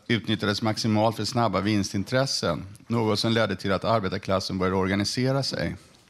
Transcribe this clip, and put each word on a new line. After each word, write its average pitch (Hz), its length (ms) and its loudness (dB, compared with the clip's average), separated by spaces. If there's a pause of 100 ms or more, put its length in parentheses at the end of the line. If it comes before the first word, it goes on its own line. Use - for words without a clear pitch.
utnyttjades 110 560 0
maximalt 110 540 2
för 107 80 -4
snabba 107 360 0
vinstintressen. 101 1040 0 (200)
Något 110 320 0
som 113 140 0
ledde 110 240 2
till 98 160 -2
att 92 120 0
arbetarklassen 95 760 0
började 92 180 2
organisera 101 640 0
sig. - 340 -4 (340)